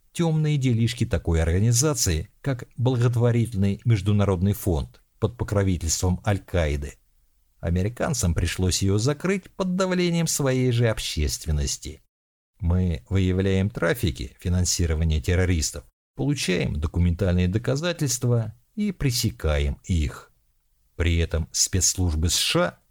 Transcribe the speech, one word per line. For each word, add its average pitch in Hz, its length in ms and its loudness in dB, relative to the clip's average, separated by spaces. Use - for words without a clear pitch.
темные 156 440 0
делишки 120 500 2
такой 82 360 0
организации, 101 880 2
как 131 260 -6
благотворительный 117 1080 2
международный 101 680 2
фонд 73 460 -2
под - 160 -2
покровительством 90 920 0
Аль-Каиды. 78 680 -2
Американцам 90 760 -2
пришлось 87 480 0
ее 98 160 2
закрыть 151 520 -2
под 185 260 -4
давлением 180 500 0
своей 131 460 0
же 120 160 2
общественности. 73 1120 -4
Мы 87 500 0
выявляем 95 640 2
трафики - 680 -4
финансирования 82 800 0
террористов, 87 640 0
получаем 147 640 -2
документальные 87 680 2
доказательства 123 1040 -2
и 208 180 -2
пресекаем 78 920 -2
их. - 480 -2
При 82 220 0
этом 80 340 -2
спецслужбы 87 760 0
С - 80 0
Ш - 240 0
А - 180 -2